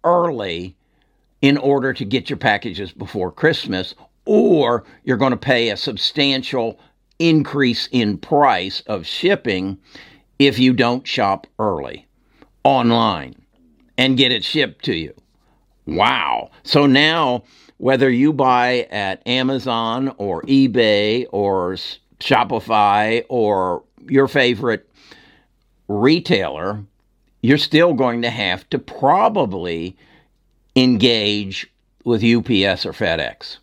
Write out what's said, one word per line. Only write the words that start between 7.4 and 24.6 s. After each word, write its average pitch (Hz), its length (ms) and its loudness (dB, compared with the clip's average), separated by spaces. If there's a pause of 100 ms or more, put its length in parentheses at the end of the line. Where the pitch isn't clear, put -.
in 104 260 -2
price 113 680 0
of 92 180 -8
shipping 98 720 -2 (600)
if 135 180 4
you 127 160 4
don't 120 340 0
shop 98 400 -2 (120)
early 85 480 -4 (560)
online 117 720 2 (600)
and 131 200 2
get 127 140 4
it 110 120 -2
shipped 131 420 -4
to 113 100 -2
you." 80 180 -8 (720)
Wow. 82 640 -2 (140)
So 143 220 2
now, 143 580 2 (340)
whether 131 320 2
you 131 220 2
buy 127 580 0
at 98 380 -6
Amazon 127 920 -2
or 95 260 -6
eBay 117 880 2
or 95 420 -2
S-, - 260 -12 (220)
Shopify 110 1040 2
or 101 560 -2 (240)
your 135 220 4
favorite 123 600 0 (1000)